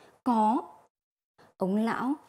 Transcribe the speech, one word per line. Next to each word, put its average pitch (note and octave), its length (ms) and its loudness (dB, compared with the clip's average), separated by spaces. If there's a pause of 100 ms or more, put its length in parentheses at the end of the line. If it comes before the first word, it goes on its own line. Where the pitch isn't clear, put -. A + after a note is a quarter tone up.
(240)
"Có." A3+ 380 2 (920)
Ông F#3+ 200 0
lão A3+ 380 -2 (140)